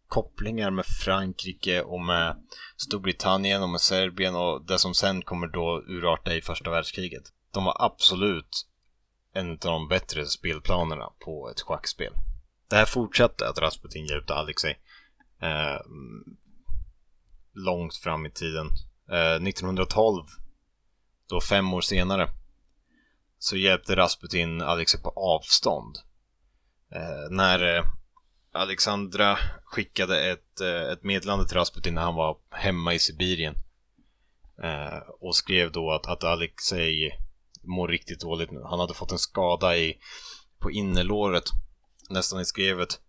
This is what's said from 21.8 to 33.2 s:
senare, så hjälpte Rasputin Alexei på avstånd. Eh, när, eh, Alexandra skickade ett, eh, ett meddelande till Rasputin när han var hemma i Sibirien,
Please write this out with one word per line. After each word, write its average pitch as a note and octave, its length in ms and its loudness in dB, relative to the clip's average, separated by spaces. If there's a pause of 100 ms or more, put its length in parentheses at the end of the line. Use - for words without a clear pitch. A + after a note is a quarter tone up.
senare, F#2 480 2 (1080)
så - 180 -4
hjälpte F#2+ 400 4
Rasputin E2+ 640 2
Alexei E2 380 2
på - 160 -4
avstånd. D#2+ 800 2 (960)
Eh, E2 380 -10
när, F#2 460 4
eh, E2+ 80 4 (680)
Alexandra G2+ 840 2 (260)
skickade F#2 640 0
ett, - 300 -8
eh, E2+ 320 -2
ett F2+ 100 -8
meddelande G2 460 2
till F#2 80 -2
Rasputin E2+ 380 0
när E2+ 80 0
han E2+ 120 0
var D#2+ 240 0 (120)
hemma F2 440 0
i E2+ 40 0
Sibirien, E2 560 0 (1080)